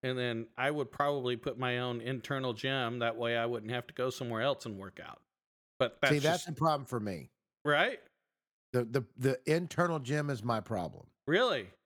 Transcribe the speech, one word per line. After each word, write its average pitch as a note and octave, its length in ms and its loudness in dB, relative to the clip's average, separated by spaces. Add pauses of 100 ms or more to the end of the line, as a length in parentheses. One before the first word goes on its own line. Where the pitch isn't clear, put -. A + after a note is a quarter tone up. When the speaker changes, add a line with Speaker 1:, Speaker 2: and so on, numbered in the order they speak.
Speaker 1:
and B2+ 120 -2
then A#2+ 300 -2 (100)
I C3 140 0
would D3 220 -2
probably C#3 440 0
put B2 220 -6
my B2 220 0
own B2 220 -2
internal C3 520 -4
gym. B2 460 -2
That A#2 180 0
way A#2 180 0
I A#2 120 2
wouldn't A2+ 240 -4
have B2 160 -4
to - 80 -18
go B2+ 160 -2
somewhere A#2 320 -2
else C#3 240 0
and G#2 100 -8
work F#2+ 260 -12
out. - 160 -16 (600)
But A#2+ 200 2
that's C#3+ 140 8
Speaker 2:
See, D3 60 6
that's D#3+ 260 4
Speaker 1:
just D#3+ 100 -6
Speaker 2:
the - 40 -12
problem D3 260 4
for B2 140 -4
me. F#2 320 -6 (340)
Speaker 1:
Right? D#3 340 4 (720)
Speaker 2:
The, B2 120 2
the, B2 180 -2 (140)
the C3 220 2 (120)
internal E3+ 460 2
gym C#3+ 320 -2
is A#2 140 -4
my A2+ 160 2
problem. F#2 480 -6 (180)
Speaker 1:
Really? D#3 460 2 (140)